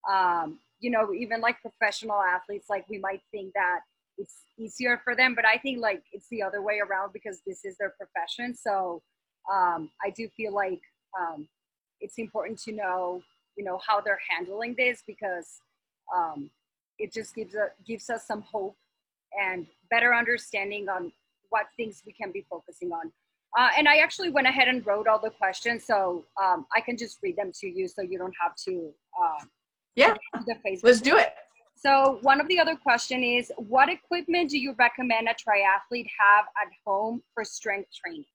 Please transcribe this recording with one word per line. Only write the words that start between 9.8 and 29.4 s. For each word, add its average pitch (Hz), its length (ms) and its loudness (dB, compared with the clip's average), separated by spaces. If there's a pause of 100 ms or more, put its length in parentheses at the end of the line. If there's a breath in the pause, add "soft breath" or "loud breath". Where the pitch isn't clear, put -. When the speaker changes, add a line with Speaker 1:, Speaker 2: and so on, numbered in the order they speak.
Speaker 1:
I 202 100 -4
do 226 220 -10
feel 214 160 -6
like, 190 260 -2 (400)
um, 160 280 -8 (540)
it's - 180 -12
important 220 460 -8
to 220 60 -10
know, 180 520 -4 (340)
you 202 60 -10
know, 185 220 -6
how 208 140 2
they're 208 300 -2
handling 196 480 -6
this 247 300 0
because, 190 520 -8 (560)
um, 156 360 -4 (480)
it 214 120 -6
just 220 220 -10
gives 202 220 -10
a, 208 140 0 (160)
gives 226 260 -8
us 226 160 -6
some 214 140 -4
hope 208 360 -8 (640)
and 185 240 -4 (240)
better 233 240 4
understanding 208 720 -2
on 185 240 -6 (380)
what 214 160 0 (120)
things 220 280 -8
we 208 80 -20
can 196 180 -10
be 196 160 -10
focusing 175 440 -10
on. 165 200 -8 (460)
Uh, 247 180 6
and 294 140 6
I 294 80 8
actually 339 320 2
went 269 160 2
ahead 254 220 4
and 254 180 -2
wrote 208 220 0
all 214 120 4
the 220 120 -4
questions, 220 520 -4
so, 190 420 0 (140)
um, 185 360 0
I 233 40 4
can 240 160 -4
just 220 280 -12
read 175 140 -4
them 190 140 -4 (100)
to 196 60 -10
you 185 200 -4
so 190 160 -8
you 180 160 -8
don't 180 200 -8
have 175 160 -2 (100)
to, 170 280 -6 (260)
uh, 160 260 -2 (500)